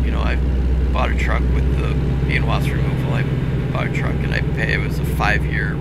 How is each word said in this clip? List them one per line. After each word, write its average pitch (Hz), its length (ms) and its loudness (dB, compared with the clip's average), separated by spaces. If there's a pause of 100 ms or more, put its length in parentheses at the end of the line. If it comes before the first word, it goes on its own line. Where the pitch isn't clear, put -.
you - 80 0
know, - 80 0
I 120 180 0 (540)
bought 131 200 0
a - 40 0
truck - 280 2 (100)
with - 240 2
the - 160 0 (320)
bee 131 120 0
and 131 100 0
wasp - 240 0
removal. - 420 0
I 107 100 0 (480)
bought 123 140 -2
a 117 80 -2
truck - 220 -2
and - 180 0
I 113 80 0 (140)
pay, 110 180 0
it 101 60 0
was - 180 -2
a - 80 -2
five-year - 760 0